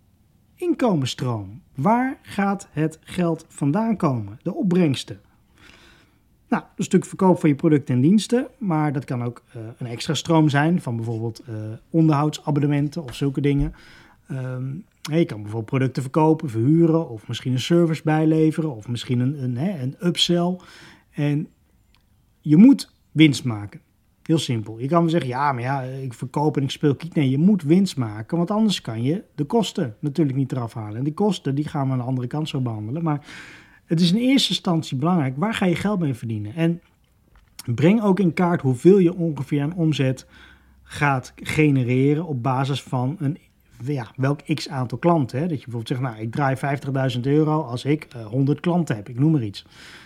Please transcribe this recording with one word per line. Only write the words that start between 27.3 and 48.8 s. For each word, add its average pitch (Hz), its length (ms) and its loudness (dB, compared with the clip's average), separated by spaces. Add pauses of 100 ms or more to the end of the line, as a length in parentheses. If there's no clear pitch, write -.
je 135 80 0
moet 185 240 4
winst 180 340 4
maken, 110 400 -6
want 170 140 -2
anders 208 300 0
kan 113 220 -6
je 160 200 0 (120)
de 147 100 -4
kosten 175 540 -2
natuurlijk 143 380 0
niet 135 160 -2
eraf 120 220 -6
halen. 107 220 -8
En 127 80 -4
die 151 100 -4
kosten, 180 400 -2
die 151 140 -2
gaan 139 180 -4
we 135 60 0
aan 131 60 -2
de 123 60 -4
andere 123 220 -4
kant 147 220 -6
zo 143 120 -4
behandelen. 113 420 -6
Maar... 147 240 -2 (580)
Het 165 160 0
is 175 120 4
in 214 60 2
eerste 254 300 2
instantie 165 480 -2
belangrijk, 139 400 0
waar 208 180 -2
ga 202 120 0
je 175 80 2
geld 202 240 -2
mee 143 160 0
verdienen? 110 400 -6
En 170 260 0 (960)
breng 180 280 4
ook 196 180 2
in 175 120 2
kaart 175 280 0
hoeveel 139 380 6
je 180 160 4
ongeveer 147 480 -2
aan 156 120 -4
omzet 139 520 0 (560)
gaat 139 540 -2
genereren 139 920 2
op 139 160 -6
basis 131 400 -2
van 165 360 -4
een, 139 200 -4 (460)
ja, 131 320 -6
welk 156 380 -2
x - 140 -6
aantal 127 300 -6
klanten. 156 400 0
Hè? 165 80 -4
Dat 160 120 -4
je - 60 -14
bijvoorbeeld 117 240 -8
zegt, 131 120 -4
"Nou, 120 180 -6
ik 110 140 -6
draai 135 240 0
vijftigduizend 135 680 -4
euro 151 340 2
als 123 240 -8
ik, 151 200 0
eh, 117 220 -14
honderd 135 340 0
klanten 165 360 0